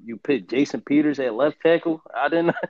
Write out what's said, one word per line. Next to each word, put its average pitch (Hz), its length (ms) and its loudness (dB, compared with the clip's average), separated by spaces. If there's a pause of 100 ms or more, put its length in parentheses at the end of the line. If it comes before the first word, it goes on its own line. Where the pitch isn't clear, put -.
you 113 140 -12
put 120 300 -2
Jason 143 340 -2
Peters 147 360 2
at 127 160 -2
left 143 280 0
tackle. 165 400 2 (120)
I 135 140 0
didn't, 170 260 2 (160)